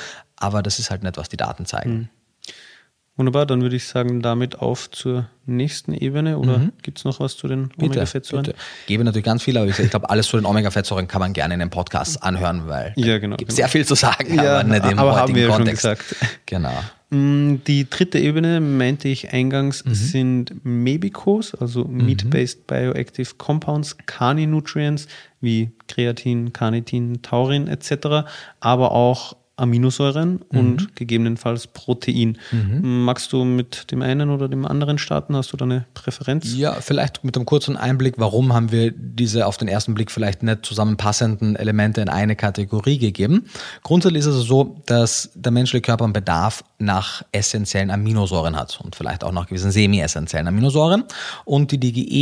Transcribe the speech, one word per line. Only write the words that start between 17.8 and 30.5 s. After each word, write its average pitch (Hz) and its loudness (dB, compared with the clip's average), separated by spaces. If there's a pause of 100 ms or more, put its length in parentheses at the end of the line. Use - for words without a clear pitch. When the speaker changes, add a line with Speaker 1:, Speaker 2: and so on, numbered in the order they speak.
Speaker 2:
dritte - 0
Ebene, 165 2
meinte 139 2
ich - -4
eingangs, 135 0
Speaker 1:
Mhm. 123 0
Speaker 2:
sind 127 0
Mebicos, 165 0
also 120 -2
Speaker 1:
Mhm. 123 0
Speaker 2:
Meat-Based 123 0
Bioactive 127 -4 (100)
Compounds, 151 -2
Carninutrients, 147 0 (340)
wie 113 0 (160)
Kreatin, 120 -2
Carnitin, 120 -2
Taurin 135 0
et 143 -6
cetera, 147 -2 (320)
aber 127 4
auch 123 2 (220)
Aminosäuren 139 2 (120)
und 131 2